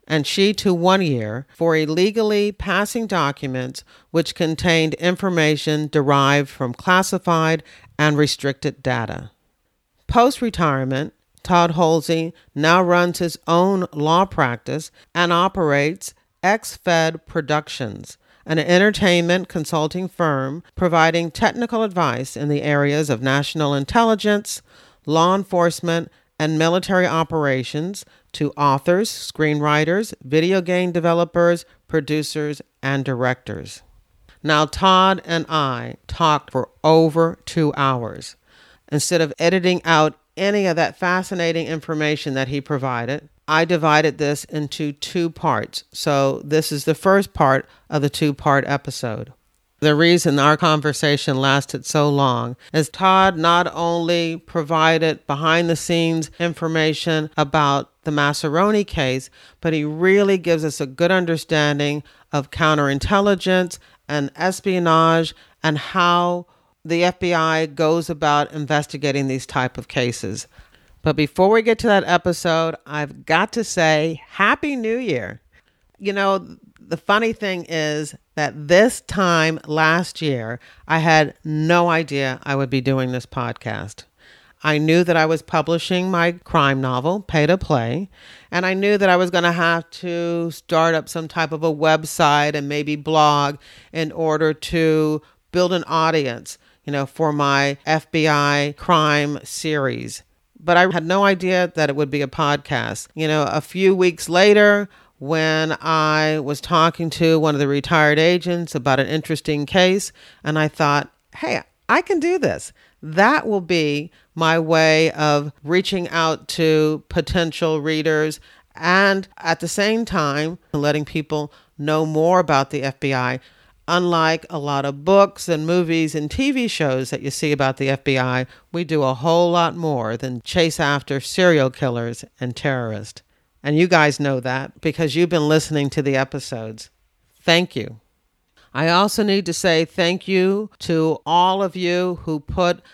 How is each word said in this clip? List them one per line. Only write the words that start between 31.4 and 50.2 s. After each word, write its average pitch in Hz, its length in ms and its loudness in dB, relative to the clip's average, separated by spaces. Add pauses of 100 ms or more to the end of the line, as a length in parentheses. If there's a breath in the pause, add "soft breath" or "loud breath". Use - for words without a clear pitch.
producers, 151 720 -4 (200)
and 135 220 -2
directors. 127 800 -4 (600 soft breath)
Now, 151 240 2
Todd 190 600 2
and 165 240 -4
I 127 460 -4 (120)
talked 151 440 0
for 127 180 -4 (140)
over 165 600 2
two 151 300 -2
hours. 127 640 -4 (520 soft breath)
Instead 151 300 0
of 147 180 -2
editing 180 460 2
out 156 340 2 (200)
any 196 300 0
of 165 100 0
that 165 200 0
fascinating 175 680 -2
information 151 680 -4
that 135 120 -2
he 143 140 -4
provided, 131 680 -6 (200)
I 160 180 2
divided 156 520 2
this 147 280 -2
into 151 480 -6
two 170 360 -4
parts. - 640 -4
So 139 540 0
this 156 260 0
is 143 140 -6
the 160 100 0
first 196 380 2
part 135 340 2 (220 soft breath)
of 151 120 -2
the 139 80 2
two-part 143 580 0
episode. 123 680 -6 (460)
The 151 140 4
reason 165 460 4